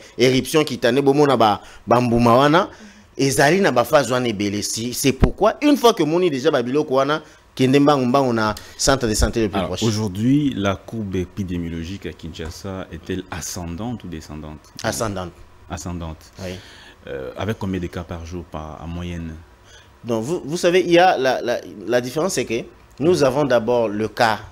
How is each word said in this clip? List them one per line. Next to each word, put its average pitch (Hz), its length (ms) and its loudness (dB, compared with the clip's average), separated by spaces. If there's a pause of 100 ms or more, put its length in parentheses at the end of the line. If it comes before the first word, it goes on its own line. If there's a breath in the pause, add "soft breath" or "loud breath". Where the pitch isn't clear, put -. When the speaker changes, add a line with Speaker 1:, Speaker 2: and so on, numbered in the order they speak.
(180 loud breath)
Speaker 1:
éruption 131 460 2
kitane, 123 380 0
bomona 139 360 4
ba, 107 240 4 (260 loud breath)
ba 117 140 4
mbuma 120 340 4
wana, 147 340 4 (460 loud breath)
ezali 143 460 2
na 165 100 4
ba 123 120 4
phase 131 280 2
wana 127 160 0
ebele. 101 360 -2
Si, 117 300 -6
c'est 131 180 2
pourquoi, 180 500 0
une 294 160 4
fois 226 160 4
que 175 100 0
moni 170 280 2
déjà 135 200 0
ba 127 120 0
biloko 135 320 -2
wana, 147 260 2 (340 loud breath)
kende 131 240 4
mbangu 143 260 4
mbangu 127 280 2
na 107 220 0 (220 loud breath)
centre 131 300 0
de 107 60 0
santé 113 280 0
le 107 80 0
plus 98 100 -4
Speaker 2:
Alors, 85 100 -2
Speaker 1:
proche. 92 140 -4
Speaker 2:
aujourd'hui, 113 720 0
la 98 200 -2
courbe 101 400 -10
épidémiologique 87 920 -6
à 78 60 -10
Kinshasa 87 800 -12
est-elle 90 380 -8
ascendante 90 760 -10
ou - 20 -12
descendante ? 78 520 -14 (240)
Speaker 1:
Ascendante. 101 500 -6 (360)
Speaker 2:
Ascendante. 82 680 -12
Speaker 1:
Oui. 92 120 -10 (540 loud breath)
Speaker 2:
Euh, 65 320 -10
avec 98 220 -6
combien 95 200 -4
de 87 80 -6
cas 87 160 -10
par 82 220 -12
jour, 87 180 -10
par, 78 400 -12
en 82 40 -12
moyenne ? 85 480 -10 (680 soft breath)
Speaker 1:
Donc, 113 200 -2
vous, 160 200 -4
vous 156 140 -6
savez, 180 240 4
il 170 100 0
y 170 80 6
a 185 180 6
la, 127 240 0
la, 113 180 -2 (280)
la 123 140 2
différence, 156 320 -4
c'est 123 120 -2
que 113 180 -4 (360)
nous 151 240 2
avons 139 220 2
d'abord 120 420 2
le 104 200 -2
cas 110 320 0 (120)